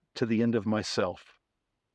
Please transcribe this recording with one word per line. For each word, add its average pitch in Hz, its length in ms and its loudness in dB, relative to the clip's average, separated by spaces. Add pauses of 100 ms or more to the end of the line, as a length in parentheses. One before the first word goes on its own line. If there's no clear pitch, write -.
(140)
to 123 120 -2
the 113 160 2
end 117 120 2
of 104 100 0
myself. 107 760 -2 (560)